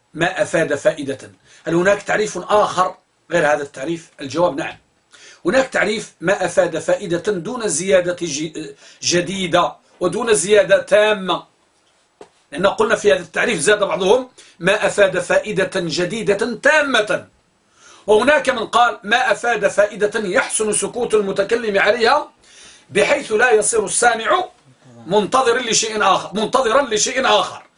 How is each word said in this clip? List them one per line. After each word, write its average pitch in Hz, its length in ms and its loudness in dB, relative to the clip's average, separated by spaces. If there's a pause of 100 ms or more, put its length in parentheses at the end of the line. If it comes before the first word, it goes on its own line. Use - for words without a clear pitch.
(140)
ما 151 280 -2
أفاد 151 320 -2
فائدة، 143 560 -4 (360)
هل 160 80 -4
هناك 196 280 2
تعريف 208 360 -4
آخر 180 580 0 (340)
غير 156 220 2
هذا 147 100 -2
التعريف؟ 151 480 -8 (100)
الجواب 147 360 -2
نعم، 156 200 -8 (680)
هناك 262 240 2
تعريف 202 520 -4
ما - 240 -2
أفاد 170 340 0
فائدة 180 540 -2
دون 208 360 -6
زيادة 180 540 0
ج-، 156 520 -8 (280)
جديدة 175 720 0 (240)
ودون 226 340 0
زيادة 190 480 4
تامة، 196 640 2 (1040)
لأن 185 140 -2
قلنا 214 300 2
في 202 160 2
هذا 180 100 0
التعريف 185 380 -2
زاد 202 240 2
بعضهم 190 460 2 (280)
ما 196 280 0
أفاد 185 320 2
فائدة 185 580 0
جديدة 190 840 -2
تامة، 247 680 2 (800)
وهناك 247 420 4
من 233 180 -4
قال 233 380 2
ما 233 280 0
أفاد 208 360 -2
فائدة 208 460 0
يحسن 214 580 -2
سكوت 220 420 -4
المتكلم 202 640 0
عليها 233 520 2 (600)
بحيث 226 420 0
لا 240 200 4
يصير 214 320 2
السامع 226 640 0 (580)
منتظر 233 520 2
لشيء 220 440 -2
آخر، 185 320 0
منتظرا 226 480 -2
لشيء 233 440 -4
آخر، 208 360 0 (160)